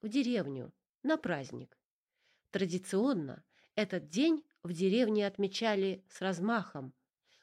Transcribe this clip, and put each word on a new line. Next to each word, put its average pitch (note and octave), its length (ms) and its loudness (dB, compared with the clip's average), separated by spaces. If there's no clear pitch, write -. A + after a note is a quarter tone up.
в A3 80 -6
деревню G#3 640 0
на D#4 140 2
праздник. C#3+ 600 -6
Традиционно F#3 960 0
этот F#3 340 -2
день D4 360 2
в F3 100 -6
деревне G#3 540 4
отмечали G3 840 0
с - 120 -16
размахом, F3+ 760 -2